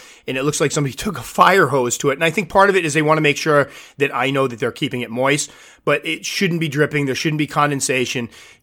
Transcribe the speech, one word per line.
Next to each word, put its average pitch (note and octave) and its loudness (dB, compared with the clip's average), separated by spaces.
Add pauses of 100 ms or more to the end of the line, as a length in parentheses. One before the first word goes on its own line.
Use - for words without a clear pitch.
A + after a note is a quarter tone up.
(300)
And C3 -4
it C3 -4
looks D3 -2
like D3 0
somebody C#3 -2
<laughs> - -18
took F3 -6
a A#2 -10
fire F3+ 4
hose B2 0
to C#3+ -2
it. C3 2
And C#3 -6
I E3 2
think E3 -2
part G3 6
of F#3+ 2
it E3+ 0
is D3 -2
they D#3 2
want D#3 2
to D#3+ 2
make D3 4
sure D3 2 (280)
that C#3 -2
I C3 0
know C3+ 2
that A#2 -10
they're A#2+ 0
keeping B2 -6
it A2 -8
moist, C3+ 0 (320)
but C#3+ 0
it D#3+ -6
shouldn't E3+ -2
be D#3+ -2
dripping. C#3+ 0
There C3 -2
shouldn't D#3 -2
be D3 -2
condensation. C3 -2 (340)